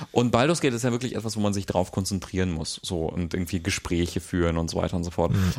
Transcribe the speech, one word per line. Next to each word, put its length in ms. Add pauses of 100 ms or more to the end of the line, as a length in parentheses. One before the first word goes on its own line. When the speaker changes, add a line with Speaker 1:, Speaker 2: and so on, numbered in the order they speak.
(120)
Speaker 1:
Und 180
Baldur's 320
Gate 140
ist 80
ja 80
wirklich 240
etwas, 200
wo 40
man 160
sich 100
drauf 260
konzentrieren 600
muss, 320
so, 240
und 260
irgendwie 300
Gespräche 580
führen 360
und 120
so 80
weiter 180
und 80
so 60
fort. 220
Speaker 2:
Mhm. 280